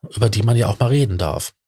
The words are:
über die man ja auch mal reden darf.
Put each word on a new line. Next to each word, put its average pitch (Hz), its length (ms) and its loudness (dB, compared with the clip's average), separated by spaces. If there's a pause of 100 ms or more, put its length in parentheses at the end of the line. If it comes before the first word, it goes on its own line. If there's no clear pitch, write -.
(140)
über 113 140 0
die 104 140 0
man 117 160 4
ja 117 80 2
auch 101 120 -2
mal 120 100 0
reden 127 280 2
darf. 78 380 -4 (140)